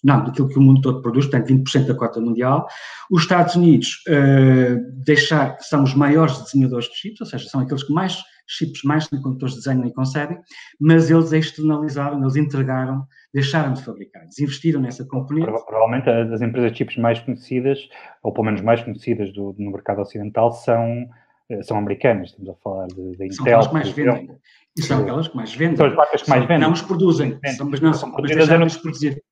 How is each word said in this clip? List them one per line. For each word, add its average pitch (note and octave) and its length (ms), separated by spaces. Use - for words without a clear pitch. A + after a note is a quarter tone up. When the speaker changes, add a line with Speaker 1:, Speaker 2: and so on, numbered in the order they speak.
Speaker 1:
Não, C#3 220
daquilo - 240
que - 100
o C3+ 40
mundo C3+ 180
todo B2+ 220
produz, B2 240
portanto, A#2+ 220
vinte C3 160
por - 60
cento - 180
da B2+ 60
cota A#2 280
mundial. B2 440
Os E3+ 120
Estados F3 320
Unidos, E3+ 520
eh, C3+ 720
deixar, D3+ 540
são C#3+ 240
os C3 100
maiores C#3+ 480
desenhadores B2+ 460
de - 80
chips, G#3+ 240
ou G#2+ 80
seja, - 220
são C3+ 100
aqueles C3 240
que - 80
mais F#3 260
chips, - 360
mais D3+ 220
semicondutores C3 500
desenham B2+ 300
e A#2+ 80
concebem, C#3+ 460
mas D#3+ 320
eles E3 220
externalizaram, D3 880
eles C3+ 160
entregaram, C3+ 680
deixaram C#3 400
de - 100
fabricar, G2+ 420
desinvestiram D3 540
nessa B2+ 260
componente. C3+ 420
Speaker 2:
Prova-, A2+ 180
provavelmente A2+ 440
as, A#2 220
as A2+ 100
empresas A#2 300
de A#2 60
chips - 180
mais A#2 240
conhecidas, C3 580
ou A2 100
pelo A2 120
menos G#2 160
mais A#2 200
conhecidas G#2 520
do, G2+ 260
no G#2 100
mercado G2+ 300
ocidental, G#2+ 540
são, A#2 560
eh, G#2 120
são A2 160
americanas. G2+ 520
Estamos F#2+ 220
a - 120
falar F#2+ 240
de, F#2 300
da F#2+ 160
Speaker 1:
São - 120
Speaker 2:
Intel, A#2 140
Speaker 1:
aquelas A2+ 80
que D#3 60
mais D3+ 160
Speaker 2:
por - 100
exemplo. C3 220
Speaker 1:
vendem. - 160
E D#3+ 40
são C#3 160
Speaker 2:
Sim. G#2+ 60
Speaker 1:
aquelas C#3 240
que - 80
mais A2+ 180
vendem. D#3+ 220
Speaker 2:
São C#3+ 120
as C#3 80
marcas - 280
que - 60
mais C3 100
Speaker 1:
São, A#2+ 80
Speaker 2:
vendem. D#3+ 200
Speaker 1:
não E3+ 60
os E3+ 80
produzem, E3 500
Speaker 2:
Vendem. C#3 200
Speaker 1:
são, C#3+ 180
mas C#3 120
não, D#3 120
Speaker 2:
São - 140
Speaker 1:
mas - 80
Speaker 2:
produzidas D#3 320
Speaker 1:
deixaram E3 160
Speaker 2:
em E3 40
Speaker 1:
de D#3+ 80
os - 60
produzir. C#3+ 400